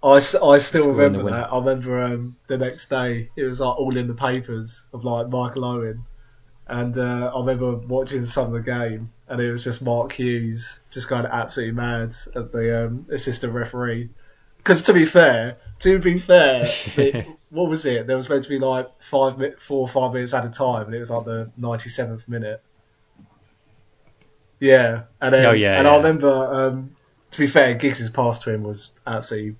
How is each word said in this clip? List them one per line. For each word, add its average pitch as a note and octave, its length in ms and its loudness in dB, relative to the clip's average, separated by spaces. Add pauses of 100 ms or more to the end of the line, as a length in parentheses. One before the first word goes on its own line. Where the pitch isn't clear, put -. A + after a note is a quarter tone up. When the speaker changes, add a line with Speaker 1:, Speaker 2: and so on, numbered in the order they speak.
Speaker 1:
I, C#3 160 8
s-, - 180 2
I C#3+ 220 8
still D3+ 240 2
Speaker 2:
Scoring C#3 140 2
Speaker 1:
remember C#3 220 4
Speaker 2:
the G2 60 -4
winner. G2+ 140 -2
Speaker 1:
that. A#2+ 140 -6
I B2+ 60 -2
remember, B2+ 460 -2
um, B2 320 -6 (100)
the C3+ 100 -4
next B2+ 320 -6
day, B2 480 -4
it D3+ 80 -4
was, B2+ 160 -6
like, B2+ 180 -2
all B2+ 180 -2
in B2 100 -2
the A#2+ 80 -6
papers B2 800 -6
of, A#2+ 120 -14
like, A#2 240 -4
Michael B2+ 360 -4
Owen. A2+ 400 -8 (640)
And, A#2+ 280 -6
uh, B2 380 -4
I C3 60 -4
remember B2 340 -2
watching B2+ 500 -4
some A#2+ 220 -4
of A#2 60 -6
the A#2 100 -6
game, A2+ 480 -6 (180)
and B2 120 -6
it A#2+ 100 -2
was A#2 140 -8
just B2 180 -8
Mark A#2+ 300 -2
Hughes A#2 680 -6 (120)
just B2 160 -10
going A#2+ 180 -2
absolutely A#2 480 -6
mad A#2 380 -4 (240)
at A#2+ 160 -10
the, A#2 340 -2
um, A#2+ 240 -8
assistant B2 440 -6
referee. A#2+ 560 -6 (520)
'Cause E3+ 200 4
to A#3 100 4
be E3+ 120 8
fair, B2+ 520 4 (240)
to F#3+ 180 4
be F3+ 220 2
fair, C#3+ 480 6 (140)
Speaker 2:
<laughs> - 140 -8
Speaker 1:
the, C3+ 300 0 (240)
what E3 180 -2
was D#3 160 -4
it? A#2+ 220 -2
There C3 100 -2
was B2+ 120 -8
meant C#3 160 0
to - 40 -16
be, C#3 120 -6
like, B2+ 280 -2 (140)
five C3+ 340 0
mi-, C3+ 220 -6
four C#3 220 -4
or B2 80 -4
five B2+ 260 0
minutes B2 180 -4
at B2 120 -2
a A#2 60 -8
time, A#2 360 -2
and A2 80 -10
it A#2 60 -8
was, A#2 100 -12
like, A#2 140 -4
the A2+ 320 -8
ninety-seventh A#2 720 -8
minute. A2 340 -8 (2000)
Yeah, B2 420 6 (180)
and C3 140 2
then, C3 120 6
Speaker 2:
Oh, A#2 60 8
yeah, G2+ 260 4
Speaker 1:
and C#3+ 80 6
Speaker 2:
yeah. D3 60 10
Speaker 1:
I D3 60 10
remember, D3+ 340 4
um, C3 640 -2 (360)
to - 60 -16
be D3 80 2
fair, C3 280 6
Giggs' A#2+ 360 -2
pass A#2 300 -2
to A2+ 120 -6
him G#2+ 120 -4
was G#2 260 -10 (160)
absolutely A2 540 -8